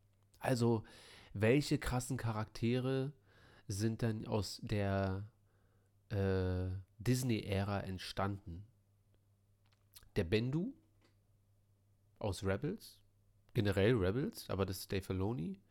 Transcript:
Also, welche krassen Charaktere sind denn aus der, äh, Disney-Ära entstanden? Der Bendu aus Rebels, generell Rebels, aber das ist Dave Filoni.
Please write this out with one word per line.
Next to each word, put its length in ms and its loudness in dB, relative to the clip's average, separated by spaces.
Also, 440 2
welche 460 4
krassen 360 -2
Charaktere 960 -2
sind 360 0
denn 240 -2
aus 360 -2
der, 640 0
äh, 600 2
Disney-Ära 840 0
entstanden? 840 -6
Der 80 2
Bendu 500 0
aus 240 -2
Rebels, 560 -4
generell 400 4
Rebels, 560 0
aber 160 0
das 100 -4
ist 140 -12
Dave 100 0
Filoni. 580 -4